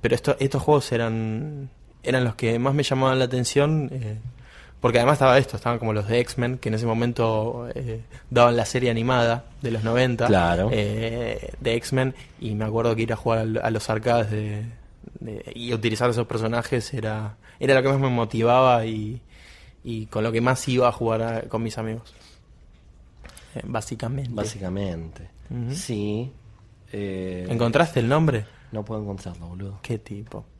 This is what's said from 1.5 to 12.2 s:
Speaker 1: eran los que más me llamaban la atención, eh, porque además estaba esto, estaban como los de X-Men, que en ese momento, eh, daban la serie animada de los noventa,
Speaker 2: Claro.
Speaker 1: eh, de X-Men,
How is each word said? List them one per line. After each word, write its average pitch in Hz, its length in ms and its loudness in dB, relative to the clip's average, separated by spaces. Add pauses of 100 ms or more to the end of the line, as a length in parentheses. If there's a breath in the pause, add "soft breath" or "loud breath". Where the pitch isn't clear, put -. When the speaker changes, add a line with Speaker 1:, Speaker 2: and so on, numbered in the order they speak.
Speaker 1:
eran 127 220 2
los 113 100 0
que 117 240 0
más 135 160 2
me 147 80 2
llamaban 131 360 2
la 131 80 4
atención, 139 680 2
eh, 110 260 -6 (600 loud breath)
porque 120 180 4
además 123 160 6
estaba 131 240 6
esto, - 180 2
estaban 120 220 -2
como 110 140 -2
los 104 160 -2
de 117 100 2
X-Men, 120 400 -2
que - 120 -6
en 110 40 0
ese 113 120 -2
momento, 117 880 0
eh, 113 240 -6 (300 loud breath)
daban 120 260 8
la 113 100 4
serie 123 240 0
animada 117 540 2 (160)
de 127 100 -4
los 110 140 -2
noventa, 120 420 2
Speaker 2:
Claro. 92 460 4
Speaker 1:
eh, 110 880 -4
de 117 160 0
X-Men, 131 400 -2 (240 loud breath)